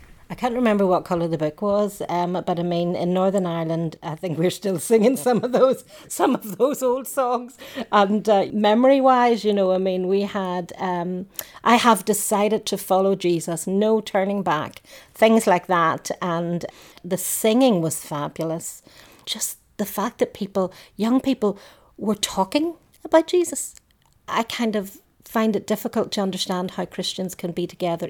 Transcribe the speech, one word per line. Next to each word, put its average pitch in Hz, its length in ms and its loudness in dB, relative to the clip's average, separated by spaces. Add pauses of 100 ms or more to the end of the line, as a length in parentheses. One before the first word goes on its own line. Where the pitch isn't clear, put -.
(300)
I 180 40 -8
can't 233 200 -4
remember 214 320 2
what 180 180 2
colour 170 240 -2
the 165 80 -2
book 151 240 -4
was, 202 480 -2
um, 175 240 -2
but 175 260 -2
I 170 40 -2
mean, 175 340 -2
in 175 160 0
Northern 185 320 2
Ireland, 165 580 -2
I 156 120 -6
think 156 240 -6
we're 180 120 2
still 190 280 -4
singing 226 400 4
some 233 260 0
of 247 80 -4
those, 262 320 2 (240)
some 302 260 0
of 196 220 -8
those 262 260 0
old 254 240 -2
songs. 247 520 -4 (340)
And, 208 340 2
uh, 196 240 4
memory-wise, 240 920 4
you 208 80 2
know, 190 200 2
I 185 60 2
mean, 185 300 0
we 196 140 2
had, 185 560 -4
um, 180 480 -4 (360)
"I 233 140 4
have 226 300 4
decided 208 600 0
to 196 120 -4
follow 196 360 2
Jesus, 175 520 -2
no 214 340 2
turning 196 420 -2
back," 156 380 -2 (320)
things 226 340 4
like 180 200 2
that. 170 440 2 (120)
And 170 420 -2 (400)
the 180 140 -4
singing 220 640 2
was 156 200 -2
fabulous. 160 800 -6 (440)
Just - 320 -8 (180)
the 208 100 -2
fact 220 320 -4
that - 140 0
people, 190 400 -4 (240)
young 233 240 2
people, 214 380 0 (400)
were 208 180 -2
talking 294 580 -2 (300)
about 320 240 4
Jesus. - 460 -2 (520)
I - 160 -2
kind 226 320 -4
of 196 240 -6 (240)
find 220 320 0
it 208 120 -2
difficult 220 460 -2
to 208 100 -2
understand 185 500 -4
how 180 140 -6
Christians - 480 -8
can 175 180 -8
be 175 140 -4
together, 170 440 -4